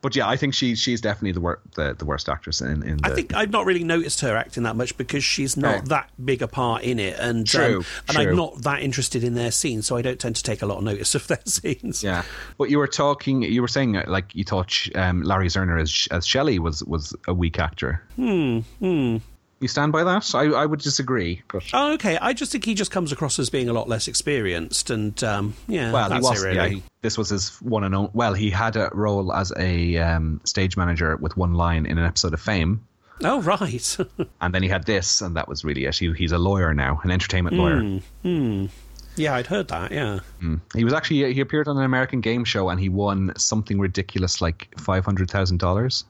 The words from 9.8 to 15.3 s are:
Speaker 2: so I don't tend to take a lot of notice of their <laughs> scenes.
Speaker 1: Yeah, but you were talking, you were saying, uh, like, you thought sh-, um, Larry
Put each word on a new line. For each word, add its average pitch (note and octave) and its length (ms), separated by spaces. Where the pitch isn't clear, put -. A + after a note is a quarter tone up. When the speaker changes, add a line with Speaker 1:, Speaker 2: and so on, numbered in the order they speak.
Speaker 2:
so B2 100
I A#2+ 40
don't B2+ 160
tend A2+ 200
to - 60
take G#2+ 180
a G#2+ 40
lot G2+ 120
of F#2+ 80
notice G2+ 300
of - 120
their D3+ 140
<laughs> - 40
scenes. - 560
Speaker 1:
Yeah, F2+ 220
but C3 120
you C#3+ 80
were C#3+ 100
talking, C#3 540
you A2+ 200
were A#2+ 60
saying, A#2+ 300
uh, - 100
like, F#2+ 260
you G2+ 120
thought F#2 260
sh-, - 240
um, F2+ 280
Larry F#2+ 260